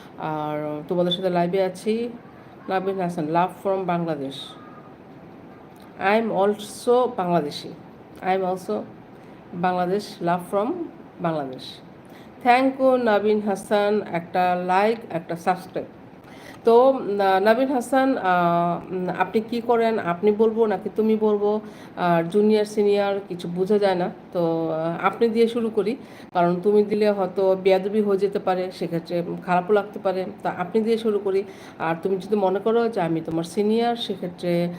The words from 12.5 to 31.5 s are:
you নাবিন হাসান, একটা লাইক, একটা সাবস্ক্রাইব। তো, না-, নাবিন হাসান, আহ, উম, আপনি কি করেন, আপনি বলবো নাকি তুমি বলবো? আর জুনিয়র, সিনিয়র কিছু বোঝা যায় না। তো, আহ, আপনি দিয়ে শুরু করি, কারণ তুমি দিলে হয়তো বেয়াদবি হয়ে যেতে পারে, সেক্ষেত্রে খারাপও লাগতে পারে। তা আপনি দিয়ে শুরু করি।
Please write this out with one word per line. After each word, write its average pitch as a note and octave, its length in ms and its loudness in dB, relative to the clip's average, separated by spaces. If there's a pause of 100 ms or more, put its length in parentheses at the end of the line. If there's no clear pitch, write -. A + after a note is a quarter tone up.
you B3+ 220 4
নাবিন G#3+ 380 4
হাসান, G#3 600 0 (120)
একটা F3+ 420 0
লাইক, F#3 420 2 (120)
একটা E3+ 260 -6
সাবস্ক্রাইব। F3 520 -4 (800)
তো, B3+ 420 6
না-, F#3+ 320 2
নাবিন A3+ 280 4
হাসান, C4 500 2
আহ, F3 760 0
উম, F3+ 140 -4 (120)
আপনি F#3 220 0
কি A3+ 200 -6
করেন, A3+ 380 2
আপনি F3 320 0
বলবো A3 340 2
নাকি G3 300 -2
তুমি A3 260 2
বলবো? G#3 380 2 (360)
আর F3 280 2
জুনিয়র, G#3 420 4
সিনিয়র G3+ 640 2
কিছু F3 200 -8
বোঝা F#3 300 0
যায় G3 180 2
না। F3+ 140 -2 (240)
তো, E3 360 0
আহ, E3 360 -2
আপনি A3+ 240 2
দিয়ে A3+ 180 4
শুরু A3+ 220 -2
করি, G#3+ 260 0 (380)
কারণ F3 300 4
তুমি G#3 200 6
দিলে G#3 280 2
হয়তো F#3+ 520 2
বেয়াদবি F#3+ 380 4
হয়ে G3+ 160 2
যেতে G3 220 0
পারে, F#3 320 -2
সেক্ষেত্রে E3+ 520 -4 (220)
খারাপও F3+ 280 2
লাগতে G3+ 260 0
পারে। F#3 260 -2 (180)
তা F3+ 60 -2
আপনি F3+ 320 -2
দিয়ে A3 160 0
শুরু G#3+ 220 0
করি। G3 240 -2 (360)